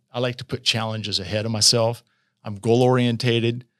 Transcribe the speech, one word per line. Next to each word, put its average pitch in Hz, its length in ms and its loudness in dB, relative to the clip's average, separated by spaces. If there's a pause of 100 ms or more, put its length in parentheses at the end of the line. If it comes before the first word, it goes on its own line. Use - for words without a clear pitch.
(100)
I 120 100 -8
like 123 160 -4
to - 100 -16
put - 180 -10
challenges 110 560 -4
ahead 101 240 -4
of 113 60 -4
myself. 113 520 2 (400)
I'm 107 120 -12
goal-orientated. 120 1120 2 (140)